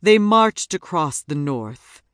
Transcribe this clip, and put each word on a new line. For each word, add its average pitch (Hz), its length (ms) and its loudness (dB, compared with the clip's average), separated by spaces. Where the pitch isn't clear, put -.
They 214 160 6
marched 214 560 0
across 160 480 -6
the 147 140 -8
north, 131 640 -8